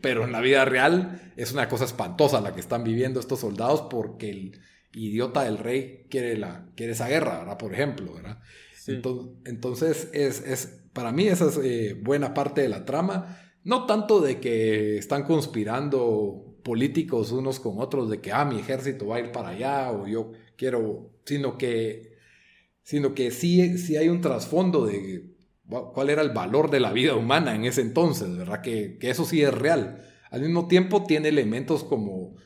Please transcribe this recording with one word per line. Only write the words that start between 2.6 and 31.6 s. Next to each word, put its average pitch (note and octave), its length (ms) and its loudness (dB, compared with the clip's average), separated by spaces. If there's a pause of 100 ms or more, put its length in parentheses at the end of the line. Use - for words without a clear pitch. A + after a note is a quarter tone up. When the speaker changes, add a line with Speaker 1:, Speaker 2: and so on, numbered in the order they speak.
Speaker 1:
viviendo B2 360 0
estos B2 220 -4
soldados A#2+ 480 0
porque A2 420 -6
el F#2+ 300 -12 (320)
idiota A2+ 500 -2
del A2 160 -2
rey B2+ 500 -4
quiere A#2+ 280 -2
la, F2+ 280 -8 (100)
quiere A#2 180 -6
esa A#2+ 140 -4
guerra, B2+ 320 0
¿verdad? F#2+ 200 -10
Por G#2 140 -8
ejemplo, F2 420 -4
¿verdad? G2 240 -14 (360)
Speaker 2:
Sí. - 180 -8
Speaker 1:
Enton-, B2 420 -8 (100)
entonces, B2 680 -2
es, C#3 280 0
es, - 500 -8
para A#2 200 -4
mí F3+ 160 2
esa F3 220 4
es, D3 140 -2
eh, A2+ 380 -2
buena C#3 320 0
parte C#3+ 280 0
de B2+ 80 2
la G2 160 -6
trama. F3+ 540 -2 (240)
No B3+ 220 0
tanto G#3+ 360 4
de B2+ 180 2
que A2 580 2
están C#3 260 -2
conspirando A#2+ 1400 0
políticos A#2+ 680 0
unos C3 280 -2
con G#2 200 -6
otros, C3 300 -2
de G#2 120 -4
que, F#2+ 100 -8
ah, C3+ 140 2
mi A#2+ 140 -2
ejército B2+ 480 -4
va A#2 100 -2
a - 20 -2
ir A#2 120 -6
para A#2+ 180 -8
allá, B2+ 420 -4
o G2+ 160 -6
yo A2 240 -4 (240)
quiero, A#2 560 -2 (140)
sino C#3 320 -4
que, A2+ 560 -4 (680)
sino C#3 320 0
que B2+ 180 -2
sí, F3 460 4
sí D#3 200 -2
hay D#3+ 120 4
un E3+ 120 2
trasfondo D#3 640 2
de F#2+ 500 -6 (320)
cuál C3 440 -2
era D3+ 100 4
el D3 80 2
valor A2+ 400 2
de C#3 100 4
la A2 140 2
vida B2+ 220 4
humana A#2+ 400 2
en G#2+ 100 -2
ese B2 160 2
entonces, A2+ 560 2
¿verdad? F2+ 240 -6
Que, G#2+ 380 -4
que A#2+ 100 -2
eso D#3 160 0
sí D#3 160 2
es C#3 100 6
real. B2 520 0 (260)
Al B2+ 120 -6
mismo E3+ 260 0
tiempo F#3 380 6
tiene D#3 240 4
elementos C3+ 540 2